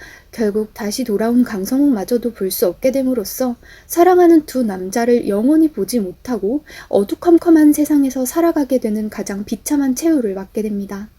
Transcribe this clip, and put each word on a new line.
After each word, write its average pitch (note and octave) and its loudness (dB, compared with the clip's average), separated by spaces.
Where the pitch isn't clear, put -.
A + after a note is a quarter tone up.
결국 G#3+ -2
다시 A3 -6
돌아온 A#3 2
강성욱마저도 A#3 0
볼 F#3+ -4
수 F#3+ 0
없게 G#3+ 0
됨으로써 B3+ -2
사랑하는 E4+ 2
두 C4 -4
남자를 A3+ -2
영원히 C#4+ 2
보지 A3+ -4
못하고 G3+ -6
어두컴컴한 D#4+ 4
세상에서 C#4 0
살아가게 D4+ 0
되는 G#3+ -4
가장 G3+ -8
비참한 C4+ -2
최후를 C#4 0
맞게 F#3+ -6
됩니다. G3+ -8